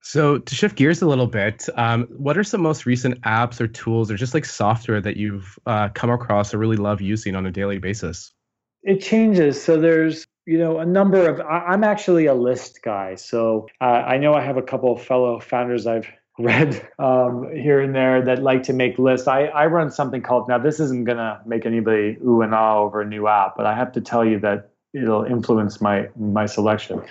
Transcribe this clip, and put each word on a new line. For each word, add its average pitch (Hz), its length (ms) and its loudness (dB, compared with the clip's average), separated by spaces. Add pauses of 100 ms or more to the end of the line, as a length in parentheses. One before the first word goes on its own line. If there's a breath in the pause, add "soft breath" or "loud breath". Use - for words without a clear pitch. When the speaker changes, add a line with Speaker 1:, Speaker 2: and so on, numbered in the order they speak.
Speaker 1:
So 147 360 2
to - 160 -8
shift 208 220 0
gears 156 260 2
a 180 40 2
little 131 200 2
bit, 110 480 -2
um, 117 320 0 (100)
what 143 220 -2
are 208 60 0
some 202 160 -4
most 156 260 -2
recent 123 360 0
apps 113 380 -2
or 117 60 0
tools 113 420 -2
or 107 80 -6
just, 123 180 -6
like, 156 100 0
software 110 560 -2
that 104 160 -6
you've, 101 500 -8
uh, 107 220 0
come 120 220 -2
across 113 440 0
or 107 40 -2
really 110 180 0
love 104 240 -2
using 101 340 -4
on 95 100 -4
a 95 60 -4
daily 98 280 -4
basis? 90 540 -8 (520)
Speaker 2:
It 196 160 0
changes. 190 600 2
So 160 200 2
there's, 160 440 2 (220)
you 165 120 0
know, 165 200 0
a 165 80 -4
number 190 420 4
of, 151 120 -2
I, 170 320 -2
I'm 202 100 2
actually 190 440 2
a 135 80 4
list 123 480 -2
guy. 98 340 -6
So, 113 500 -2 (140)
uh, 123 260 2
I 127 100 0
know 147 180 2
I 143 80 2
have 135 140 -4
a 127 60 -2
couple 127 320 -2
of - 80 -10
fellow 123 380 0
founders 123 480 -2
I've 113 180 -2 (180)
<laughs> - 140 -20
read, 117 500 0 (120)
um, 127 520 0
here 143 280 2
and 135 120 -2
there 131 300 2
that 127 220 0
like 131 260 2
to - 20 0
make 127 280 0
lists. 127 260 2
I, 139 200 2
I 151 200 2
run 160 240 0
something 131 320 -4
called, 123 260 0
now 123 100 2
this 151 200 0
isn't 131 260 -2
gonna 113 420 -4
make 113 200 -4
anybody 110 580 0
ooh 117 180 4
and 110 120 0
ah 110 240 4
over 104 220 0
a 104 60 -4
new 104 200 -4
app, 104 300 2
but 110 100 -2
I 107 80 0
have 123 180 -4
to 120 80 -4
tell 117 240 0
you 110 160 2
that 104 300 -2 (240)
it'll 113 300 0
influence 113 560 -2
my, 101 360 0
my 107 300 -2
selection. 104 640 -2